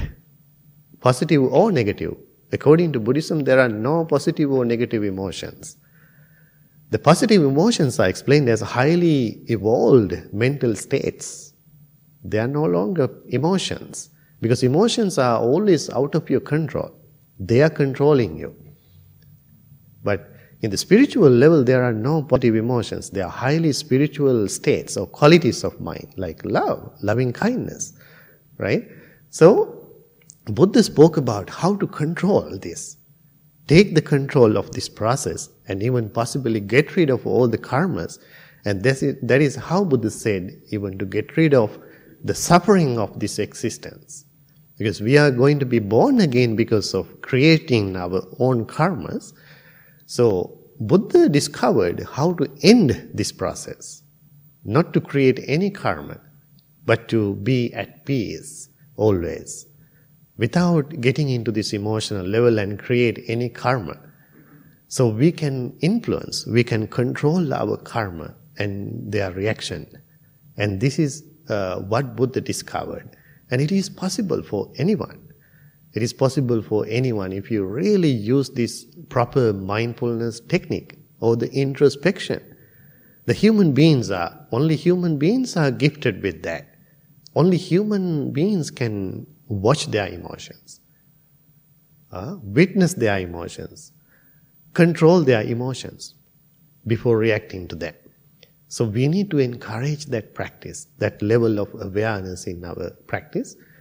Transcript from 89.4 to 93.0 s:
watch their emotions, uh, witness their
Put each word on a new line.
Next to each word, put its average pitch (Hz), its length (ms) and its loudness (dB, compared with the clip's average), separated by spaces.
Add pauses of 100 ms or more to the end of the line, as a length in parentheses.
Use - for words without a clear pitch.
watch 107 400 0
their 104 220 -2
emotions, - 720 -16 (1300)
uh, 113 320 -12
witness 165 520 2
their 104 260 0